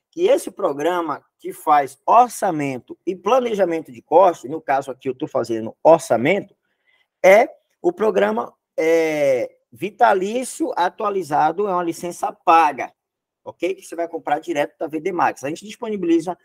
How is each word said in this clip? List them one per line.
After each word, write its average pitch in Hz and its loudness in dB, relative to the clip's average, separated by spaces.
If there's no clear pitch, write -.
que 175 -2
esse 277 0
programa 165 -4
que 120 -12
faz 147 0
orçamento 170 0
e 185 -4
planejamento 190 -2
de 113 -20
corte, 170 4
no 160 -10
caso 139 -4
aqui 131 -10
eu 131 -6
tô 143 -8
fazendo 113 -6
orçamento, 156 2
é 208 6
o 175 2
programa, 208 -2
é, 156 0
vitalício 214 -2
atualizado, 185 -2
é 185 -2
uma 175 -2
licença 175 -8
paga, 151 2
ok? 175 -6
Que 185 -16
você - -14
vai 165 -4
comprar 151 -4
direto 151 -4
da 165 -6
V 151 -6
D 185 -4
Max. 135 -2
A 135 -6
gente 175 -10
disponibiliza 180 -2